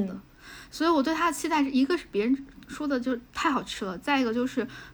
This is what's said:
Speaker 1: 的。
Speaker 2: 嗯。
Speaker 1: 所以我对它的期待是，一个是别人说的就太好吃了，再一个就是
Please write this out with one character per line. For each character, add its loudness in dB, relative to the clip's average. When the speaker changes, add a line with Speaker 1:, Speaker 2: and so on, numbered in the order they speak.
Speaker 1:
的。 -8
Speaker 2:
嗯。 -12
Speaker 1:
所 -2
以 6
我 6
对 2
它 2
的 2
期 -6
待 4
是， 0
一 4
个 0
是 -6
别 0
人 2
说 -6
的 0
就 -2
太 0
好 0
吃 -8
了， -6
再 0
一 2
个 0
就 0
是 -2